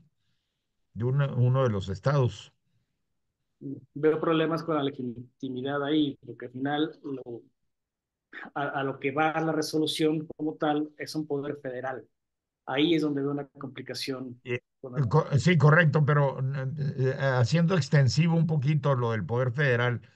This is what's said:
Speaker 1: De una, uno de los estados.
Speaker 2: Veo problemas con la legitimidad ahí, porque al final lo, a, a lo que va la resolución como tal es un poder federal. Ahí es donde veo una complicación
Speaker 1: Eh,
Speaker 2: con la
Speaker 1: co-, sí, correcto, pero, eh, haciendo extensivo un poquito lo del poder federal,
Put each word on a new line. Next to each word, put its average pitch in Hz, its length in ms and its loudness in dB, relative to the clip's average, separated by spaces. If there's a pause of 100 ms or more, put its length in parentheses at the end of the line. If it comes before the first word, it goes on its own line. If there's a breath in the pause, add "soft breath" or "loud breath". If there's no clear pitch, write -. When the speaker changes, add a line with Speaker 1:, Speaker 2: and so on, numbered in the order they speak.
(960)
Speaker 1:
De 107 100 -4
una, 139 300 0
uno 123 300 4
de 120 60 2
los 95 180 -2
estados. 127 640 0 (1400)
Speaker 2:
Veo 156 260 2
problemas 160 420 2
con 160 140 -2
la 139 80 0
legitimidad 127 1000 -6
ahí, 147 400 0
porque 120 220 -14
al 120 60 -16
final 147 400 -2 (100)
lo, 127 400 -10 (1120 loud breath)
a, 147 80 -6 (180)
a 135 40 -4
lo 135 160 -6
que 139 100 -2
va 156 300 0
la 160 120 0
resolución 156 840 0
como 156 200 -4
tal 151 420 -2
es 143 180 -10
un 156 100 -4
poder 143 340 -6
federal. 127 460 -8 (600)
Ahí 151 280 2
es 156 80 2
donde 143 200 -2
veo 143 100 -2
una 143 160 -6
complicación 127 960 -10
Speaker 1:
Eh, 127 160 -4 (200)
Speaker 2:
con 127 120 -12
la 127 160 0
Speaker 1:
co-, 156 180 2 (120)
sí, 175 200 4
correcto, 151 460 6
pero, 143 340 2 (600)
eh, 131 200 2
haciendo 139 580 2
extensivo 156 600 4
un 165 100 4
poquito 147 480 2
lo 120 180 0
del 170 140 -2
poder 123 260 0
federal, 120 500 0 (140)